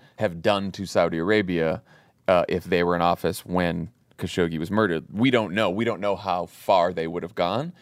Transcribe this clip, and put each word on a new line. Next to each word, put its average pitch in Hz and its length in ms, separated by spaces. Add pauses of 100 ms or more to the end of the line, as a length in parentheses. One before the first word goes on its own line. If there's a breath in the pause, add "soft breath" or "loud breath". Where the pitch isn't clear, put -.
(160 soft breath)
have 85 260
done 98 300
to 101 120
Saudi 85 320
Arabia, 87 680 (440 soft breath)
uh, 90 200
if 90 180
they 87 180
were 87 120
in 87 60
office 85 460
when 87 440 (280)
Khashoggi 85 400
was 82 120
murdered? 98 400
We 123 200
don't 110 240
know. 104 160
We 110 160
don't 98 140
know 101 140
how 90 300
far 92 480
they 82 140
would 85 160
have 85 120
gone, 110 480